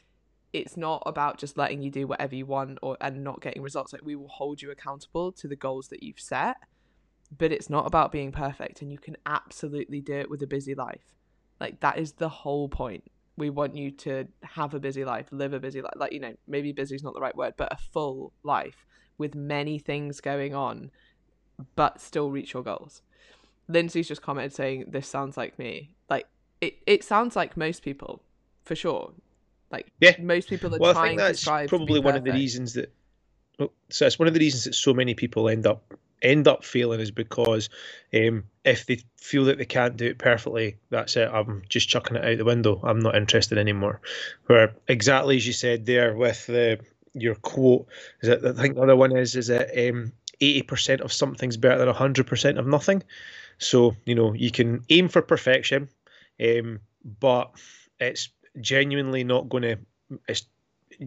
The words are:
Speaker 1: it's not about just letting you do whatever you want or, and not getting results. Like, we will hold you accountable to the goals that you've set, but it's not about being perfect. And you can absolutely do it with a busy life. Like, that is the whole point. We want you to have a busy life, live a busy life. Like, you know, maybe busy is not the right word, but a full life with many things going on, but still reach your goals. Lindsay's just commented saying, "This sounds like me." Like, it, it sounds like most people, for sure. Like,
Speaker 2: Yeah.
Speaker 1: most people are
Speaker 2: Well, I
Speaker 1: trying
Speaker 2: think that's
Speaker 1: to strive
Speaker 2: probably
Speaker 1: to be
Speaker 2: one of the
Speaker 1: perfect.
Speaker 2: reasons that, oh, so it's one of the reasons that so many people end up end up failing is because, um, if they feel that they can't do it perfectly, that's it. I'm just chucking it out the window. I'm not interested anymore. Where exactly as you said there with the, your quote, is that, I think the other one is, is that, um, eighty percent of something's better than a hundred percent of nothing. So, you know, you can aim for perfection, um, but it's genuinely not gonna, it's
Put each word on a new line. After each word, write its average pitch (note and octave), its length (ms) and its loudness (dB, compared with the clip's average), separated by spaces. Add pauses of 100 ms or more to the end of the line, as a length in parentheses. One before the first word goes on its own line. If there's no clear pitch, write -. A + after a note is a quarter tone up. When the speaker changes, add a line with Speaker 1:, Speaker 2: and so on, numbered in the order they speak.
(520)
Speaker 1:
it's - 240 -10
not D#3+ 300 -6
about D3 320 -4
just - 200 -14
letting C#3+ 240 -4
you C#3 100 -8
do C#3 160 -6
whatever C3+ 280 -8
you C3 100 -12
want C3+ 360 -8
or, C3 180 -8
and C#3 240 -8
not C#3 160 -12
getting - 220 -12
results. C#3 320 -10
Like, C#3 100 -20
we D3 140 -12
will C#3 100 -20
hold C#3+ 340 -10
you C#3+ 80 -16
accountable C#3+ 600 -10
to - 160 -14
the C#3 80 -10
goals C3+ 340 -8
that - 140 -18
you've - 160 -16
set, E3+ 380 -4 (800)
but D#3+ 160 0
it's - 160 -8
not C#3+ 180 -2
about D#3+ 240 2
being C#3 220 -8
perfect. - 480 -10
And C#3+ 100 -14
you C#3+ 60 -14
can - 180 -18 (100)
absolutely D3 760 -8
do C#3 140 -8
it C#3+ 140 -8
with C#3+ 140 -12
a C#3 40 -6
busy C#3 280 -8
life. - 300 -12 (560)
Like, - 200 -10
that C#3+ 180 -2
is D#3 140 -8
the E3 140 -6
whole D3 400 -6
point. B2+ 360 -10 (340)
We D3 140 -6
want C#3+ 260 -4
you C#3 140 -10
to C3+ 360 -10 (160)
have D3 300 -10
a D3 60 -8
busy C3+ 260 -8
life, A#2+ 260 -8
live C#3 220 -8
a C3 60 -6
busy C3+ 220 -10
life. - 140 -12
Like, C3+ 160 -6
you C#3+ 80 -10
know, A#2 140 -14 (140)
maybe C#3+ 260 -6
busy C#3 220 -8
is C#3 80 -12
not C#3 100 -10
the - 80 -12
right C3 140 -6
word, C3+ 200 -6
but - 160 -6
a - 60 -10
full C#3 560 -8 (100)
life B2+ 420 -6 (340)
with D3 160 -8
many D3 440 -6
things D3 420 -8
going C#3+ 340 -6
on, B2+ 360 -8 (840)
but - 260 0
still D3 300 -6
reach C#3 220 -8
your B2+ 100 -10
goals. - 400 -12 (640)
Lindsay's E3 400 0
just D3 140 -12
commented C#3 320 -8
saying, C3+ 360 -6
"This C3+ 180 -8
sounds C3+ 300 -10
like - 220 -10
me." A#2+ 360 -14 (140)
Like, C3 180 -4 (320)
it, - 260 -6
it G#3 180 4
sounds A#3 320 0
like F3 200 -2
most D#3+ 280 -6
people, - 400 -12 (420)
for E3 100 -6
sure. D#3 380 -6 (580)
Like, - 280 -12
Speaker 2:
Yeah. F3 200 10
Speaker 1:
most F3 300 -2
people F3+ 260 -6
are D#3+ 40 -4
Speaker 2:
Well, E3+ 120 6
I - 20 6
Speaker 1:
trying E3 160 2
Speaker 2:
think E3 100 -2
that's F3+ 200 0
Speaker 1:
to - 40 -6
strive D3+ 260 -2
Speaker 2:
probably E3+ 160 0 (140)
Speaker 1:
to - 20 2
be C3+ 40 2
Speaker 2:
one C#3 120 4
of C3 60 -6
the B2+ 80 -2
Speaker 1:
perfect. B2+ 100 0
Speaker 2:
reasons B2 320 -6
that, - 180 -8 (680)
oh, C#3+ 120 -4 (180)
so - 180 4
it's - 120 2
one E3 80 4
of E3 60 4
the E3 60 4
reasons C3 260 2
that - 100 -4
so - 180 4
many B2 200 0
people A2+ 340 -2
end A2 200 2
up - 260 -2 (280)
end C#3 260 6
up C#3 160 6
failing A#2 360 0
is A2 120 -6
because, A2+ 580 0 (440)
um, A2+ 300 4 (200)
if - 220 4
they A#2+ 160 -2 (160)
feel C#3 280 2
that C3+ 120 4
they C3 80 -6
can't B2 320 0
do A#2+ 80 -2
it A#2+ 120 -4
perfectly, A2+ 600 0 (120)
that's A2+ 260 -2
it. A#2 160 2
I'm G#2+ 380 -4
just A#2+ 200 0
chucking A#2 280 -2
it - 80 -2
out A2+ 120 2
the A2 80 -2
window. A2+ 380 4
I'm A2+ 160 2
not A2 160 2
interested G#2+ 420 2
anymore. G#2 440 0 (440)
Where A2 280 8 (140)
exactly C3+ 500 4
as A#2 100 0
you A#2+ 60 -2
said A#2 320 -2
there A#2+ 300 4
with A#2 320 0
the, A#2 320 2 (340)
your A2+ 220 -2
quote, C3 520 4 (340)
is A2 80 2
that, B2 160 6
I B2 160 -2
think C3+ 140 2
the B2+ 80 -2
other C3+ 120 10
one C3 200 8
is, B2+ 200 0
is A#2+ 120 -4
that, - 220 2 (200)
um, A#2+ 240 -6 (300)
eighty C#3+ 200 4
percent - 380 0
of B2+ 120 -6
something's B2+ 440 -2
better B2+ 200 6
than B2+ 100 2
a B2 60 4
hundred C3 340 2
percent C#3+ 300 0
of B2+ 80 -2
nothing. F#3 380 2 (560)
So, A#2+ 360 6 (100)
you A#2+ 100 0
know, A2+ 180 4
you A#2+ 160 -2
can A#2 400 0
aim F3 180 8
for E3+ 140 4
perfection, C3+ 640 2 (560)
um, A#2 360 0 (400)
but B2 320 2 (480)
it's - 300 -4 (300)
genuinely C3+ 640 0
not B2 260 0
gonna, A#2+ 280 -2 (500)
it's - 200 -6 (600)